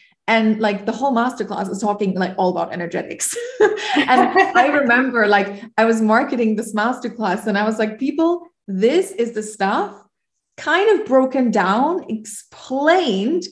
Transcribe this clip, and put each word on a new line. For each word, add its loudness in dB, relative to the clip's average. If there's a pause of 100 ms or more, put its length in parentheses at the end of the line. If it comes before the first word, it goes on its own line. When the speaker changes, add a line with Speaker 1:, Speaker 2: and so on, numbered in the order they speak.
(280)
Speaker 1:
And, 2
like, -2
the -2
whole -2
masterclass -4
is -8
talking, -2
like, -2
all 2
about -4
energetics. -6 (220)
<laughs> 6 (280)
And 4
I 4
Speaker 2:
<laughs> 2
Speaker 1:
remember, 2
like, 0 (140)
I 4
was 2
marketing 2
this -6
masterclass -4
and 0
I 0
was -2
like, -2
"People, -2 (200)
this 2
is -4
the -8
stuff -4 (640)
kind 2
of -8
broken 2
down, 0
explained," -2